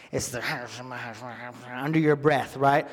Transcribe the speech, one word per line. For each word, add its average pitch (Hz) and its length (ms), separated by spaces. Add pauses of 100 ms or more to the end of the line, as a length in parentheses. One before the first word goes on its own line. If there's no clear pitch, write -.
(120)
It's 135 160
the 123 140
<laughs> 123 1300
under 147 240
your 151 160
breath, 139 420
right, 139 360